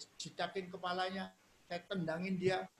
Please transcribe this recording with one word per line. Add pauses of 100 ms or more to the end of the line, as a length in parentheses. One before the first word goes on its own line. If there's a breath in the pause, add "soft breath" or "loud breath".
(180)
jidakin
kepalanya, (400)
saya
tendangin
dia. (140)